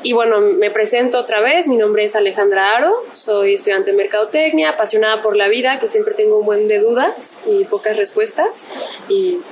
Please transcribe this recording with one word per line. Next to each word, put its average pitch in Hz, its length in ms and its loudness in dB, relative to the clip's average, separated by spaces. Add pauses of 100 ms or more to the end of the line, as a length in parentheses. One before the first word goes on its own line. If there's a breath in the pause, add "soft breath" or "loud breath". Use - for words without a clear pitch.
Y 240 100 0
bueno, 226 280 2
me 202 300 2
presento 240 480 0
otra 226 220 -2
vez, 311 260 2
mi 254 100 2
nombre 214 280 2
es 208 100 -4
Alejandra 196 600 2
Aro, 320 200 2 (160)
soy 202 420 0
estudiante 196 380 0
de 202 60 2
Mercadotecnia, 311 720 0
apasionada 220 500 0
por 214 140 0
la 202 120 2
vida, 254 320 0
que 226 80 -2
siempre 214 280 -2
tengo 214 240 2
un 208 60 0
buen 208 220 0
de 208 120 2
dudas 233 540 0 (120)
y 196 200 2
pocas 214 320 -2
respuestas, 214 680 -2 (460 loud breath)
y 190 280 0 (140)